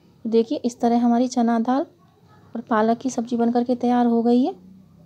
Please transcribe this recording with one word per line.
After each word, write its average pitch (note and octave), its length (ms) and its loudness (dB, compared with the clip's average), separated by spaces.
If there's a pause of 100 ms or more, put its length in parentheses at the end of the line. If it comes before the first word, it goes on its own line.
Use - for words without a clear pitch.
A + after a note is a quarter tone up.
(240)
देखिए A3+ 360 0
इस A#3+ 200 -6
तरह A#3 200 2
हमारी A#3+ 280 2
चना A#3 320 0
दाल B3+ 220 0 (720)
और A#3 60 -10
पालक A3+ 380 0
की C4 120 -6
सब्ज़ी A#3+ 260 -6
बनकर A#3+ 280 0
के B3+ 120 -2
तैयार B3 300 0
हो A#3 160 2
गई A#3+ 200 2
है। E4+ 100 -2 (540)